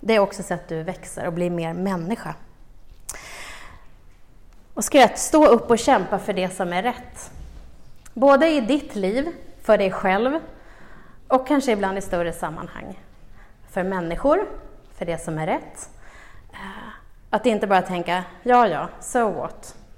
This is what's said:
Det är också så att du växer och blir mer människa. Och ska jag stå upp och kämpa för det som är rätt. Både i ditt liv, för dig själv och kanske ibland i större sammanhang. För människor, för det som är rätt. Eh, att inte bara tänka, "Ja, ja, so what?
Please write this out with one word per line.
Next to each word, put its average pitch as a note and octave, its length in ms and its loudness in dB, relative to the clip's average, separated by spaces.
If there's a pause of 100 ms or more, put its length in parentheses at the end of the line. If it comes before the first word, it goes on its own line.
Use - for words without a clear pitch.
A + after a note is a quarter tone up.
Det A3 140 2
är G#3+ 40 6
också G3 240 0
så F3+ 120 -4
att F3 140 -10
du D#3+ 140 -6
växer - 440 -8
och E3+ 60 -2
blir F3 180 -2
mer E3+ 220 -4
människa. F3 640 -4 (2500)
Och A#3 100 -4
ska - 140 6
jag A#3+ 200 8
stå D#4 280 6
upp A#3+ 240 6
och A3+ 80 4
kämpa G3+ 400 2
för F#3+ 140 -4
det F#3 160 0
som F3+ 240 -4
är F3+ 100 0
rätt. - 480 -8 (840)
Både C#4 340 6
i D4+ 120 2
ditt C4+ 340 -2
liv, G#3+ 340 -2 (340)
för G#3+ 160 4
dig F#3+ 120 2
själv A3 500 0 (880)
och B3+ 180 4
kanske C4+ 260 2
ibland G3 260 0
i - 20 -6
större F3 320 -2
sammanhang. - 680 -10 (680)
För F#3 120 -4
människor, F#3+ 680 0 (500)
för F#3+ 60 -8
det E3 140 -6
som D#3+ 200 -6
är D#3 80 -2
rätt. - 440 -6 (600)
Eh, - 60 -18 (720)
att G#3+ 160 0
inte G#3+ 200 2
bara F#3+ 160 4
tänka, F3+ 420 -2 (180)
"Ja, B3 240 6
ja, D#3+ 220 -2 (120)
so A#3 300 0
what? - 460 -10 (220)